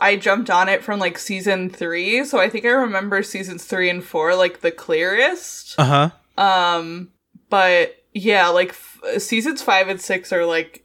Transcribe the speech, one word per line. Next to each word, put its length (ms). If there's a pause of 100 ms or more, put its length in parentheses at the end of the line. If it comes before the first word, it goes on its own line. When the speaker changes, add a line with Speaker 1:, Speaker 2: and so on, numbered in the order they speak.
Speaker 1:
I 160
jumped 340
on 180
it 160
from, 160
like, 180
season 520
three, 540
so 140
I 100
think 160
I 60
remember 520
seasons 420
three 260
and 140
four, 320
like, 240
the 100
clearest. 1080
Speaker 2:
Uh-huh. 320 (300)
Speaker 1:
Um, 680 (400)
but, 460 (180)
yeah, 340
like, 220
f-, 300 (200)
seasons 400
five 280
and 120
six 320
are, 140
like, 380